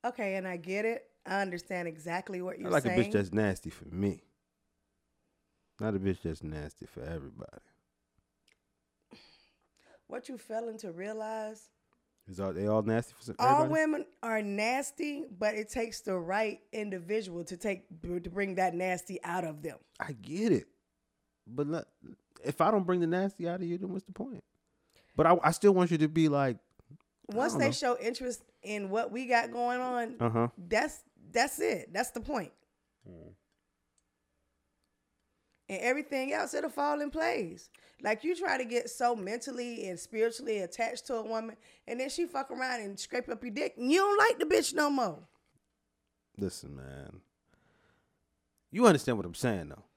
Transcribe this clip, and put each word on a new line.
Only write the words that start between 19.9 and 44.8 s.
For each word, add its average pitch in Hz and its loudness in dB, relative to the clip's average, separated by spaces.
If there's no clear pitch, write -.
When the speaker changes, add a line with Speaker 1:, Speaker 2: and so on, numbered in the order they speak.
Speaker 2:
I - -4
get 151 0
it. 120 4
But 139 -4
not, 160 -4
if - -4
I 175 6
don't 196 2
bring 180 2
the 170 2
nasty 180 0
out 180 -4
of 170 -4
you, 175 -4
then 185 -6
what's 190 -6
the 196 -20
point? 226 -10
But 160 6
I, 175 10
I 156 8
still 202 8
want 180 6
you 165 4
to 151 6
be 160 6
like, 139 4
I 208 -6
Speaker 1:
Once 269 2
Speaker 2:
don't - 0
Speaker 1:
they 277 6
Speaker 2:
know. - 4
Speaker 1:
show 247 0
interest 247 -6
in 202 -4
what 220 0
we 254 -4
got 233 4
going 240 0
on, 247 -2
Speaker 2:
Uh-huh. 117 4
Speaker 1:
that's, 226 0
that's 233 2
it. - 0
That's 226 -2
the 247 -6
point. 233 -6
Speaker 2:
Mm. 87 -18
Speaker 1:
And 190 -6
everything 269 0
else, 311 -2
it'll 294 -2
fall 294 0
in 294 -2
place. 254 -2
Like, 214 0
you 339 0
try 339 0
to 254 -2
get 233 -2
so 240 2
mentally 233 -6
and 180 -6
spiritually 226 -2
attached 226 -4
to 247 -2
a 220 -4
woman, 220 -6
and 233 -6
then 269 -2
she 339 -2
fuck - -6
around 247 -4
and 202 -8
scrape - -4
up 226 -6
your 233 -6
dick, 254 -2
and 247 2
you 349 8
don't 403 6
like 440 6
the - 2
bitch - 4
no 294 4